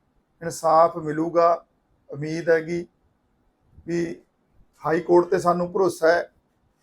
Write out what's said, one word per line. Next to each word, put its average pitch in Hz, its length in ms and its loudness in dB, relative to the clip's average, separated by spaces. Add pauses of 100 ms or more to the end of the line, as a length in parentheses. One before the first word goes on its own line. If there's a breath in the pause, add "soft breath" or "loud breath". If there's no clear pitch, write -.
(420)
ਇਨਸਾਫ 165 560 0
ਮਿਲੂਗਾ, 165 680 0 (440)
ਉਮੀਦ 156 400 -6
ਹੈਗੀ 165 380 0 (1000)
ਵੀ 170 340 -6 (640)
ਹਾਈ 160 160 -2
ਕੋਰਟ 175 260 4
ਤੇ 185 120 0
ਸਾਨੂੰ 175 320 -2
ਭਰੋਸਾ 175 400 2
ਹੈ, - 220 -2 (500)